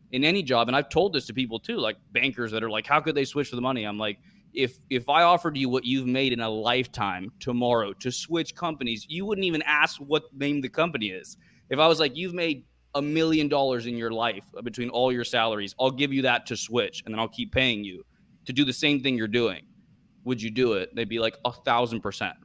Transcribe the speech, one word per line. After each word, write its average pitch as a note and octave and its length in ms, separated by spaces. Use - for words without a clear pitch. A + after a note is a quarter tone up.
in B2+ 100
any F3 200
job, A#2+ 260
and B2+ 80
I've D3 120
told F3+ 240
this C#3 140
to A2 80
people A#2+ 240
too, A#3 180
like, A2 200
bankers A#2+ 400
that A2 100
are A2+ 80
like, A2 160
"How D3 140
could D#3+ 160
they C#3 80
switch C#3+ 240
for B2 80
the A#2+ 60
money?" B2+ 220
I'm G#2 140
like, G#2+ 220
"If, B2+ 260
if B2 200
I D#3 160
offered E3+ 320
you C3+ 120
what B2 160
you've C3 220
made C3 260
in A#2 60
a A2+ 100
lifetime A2 920
tomorrow A#2+ 540
to B2 180
switch - 420
companies, C3+ 540
you F3+ 180
wouldn't G3 180
even D#3+ 180
ask D3+ 360
what D3 340
name C#3+ 280
the B2+ 80
company D3 400
is." - 280
If C3 120
I D#3+ 80
was D#3+ 100
like, D#3 180
"You've F3 180
made E3 300
a C#3+ 80
million D#3 460
dollars C3 380
in A#2+ 100
your A#2 160
life A2+ 320
between A#2+ 260
all B2+ 240
your A#2+ 120
salaries, A2 560
I'll C3 100
give C3+ 220
you C3+ 100
that B2 240
to A#2 100
switch, A2+ 480
and A2 80
then G#2+ 60
I'll A2+ 100
keep A2+ 240
paying B2 300
you F#2 220
to C3 80
do C#3 120
the B2+ 80
same C#3+ 300
thing C3 160
you're A2 80
doing. G#2 400
Would B2 180
you A2+ 100
do A#2 240
it?" F#2 200
They'd A#2 140
be A2+ 100
like, A2+ 260
"A B2 60
thousand A#2+ 520
percent," G2+ 420